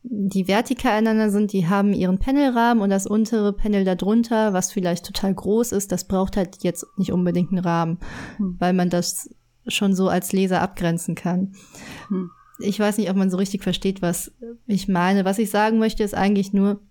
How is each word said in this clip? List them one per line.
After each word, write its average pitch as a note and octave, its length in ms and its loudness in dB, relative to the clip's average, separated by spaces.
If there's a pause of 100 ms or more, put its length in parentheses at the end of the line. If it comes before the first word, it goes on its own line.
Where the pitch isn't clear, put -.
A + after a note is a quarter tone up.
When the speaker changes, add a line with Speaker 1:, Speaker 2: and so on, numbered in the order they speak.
Speaker 1:
die G3 440 -2
vertikal A#3 520 0
aneinander A3 320 2
sind, G#3 220 2
die F#3+ 140 2
haben G3+ 260 2
ihren F#3 260 2
Panelrahmen A#3+ 640 2
und G3 60 2
das G3 180 0
untere G#3 460 2
Panel G3+ 320 2
darunter, G#3+ 680 2
was F3+ 180 -2
vielleicht F3 340 -2
total G3 280 -2
groß G#3+ 380 0
ist, G3 200 -2
das F3+ 160 -4
braucht F#3+ 300 0
halt F#3+ 260 -2
jetzt F3 220 -4 (120)
nicht F#3 140 0
unbedingt F3+ 400 0
einen F#3+ 120 0
Rahmen, E3+ 360 0 (380)
Speaker 2:
Hm. F#3 220 -4
Speaker 1:
weil F3+ 140 2
man F3+ 160 2
das - 400 -4 (380)
schon G3+ 280 0
so F#3 140 2
als F3+ 220 0
Leser F#3+ 300 2
abgrenzen E3+ 540 -2
kann. F#3 380 -4 (560)
Speaker 2:
Hm. F#3 200 -4 (300)
Speaker 1:
Ich G#3 200 -4
weiß G#3 180 2
nicht, G#3 120 0
ob F#3+ 80 0
man F#3+ 120 2
so F3+ 80 -2
richtig G3 260 -2
versteht, F#3+ 380 -2
was E3+ 300 -4 (340)
ich G3 220 -2
meine. F#3+ 380 2
Was G3 140 0
ich G#3+ 100 0
sagen G#3+ 280 2
möchte, A3 260 2
ist G3+ 120 -2
eigentlich G3 380 2
nur G3+ 260 2 (120)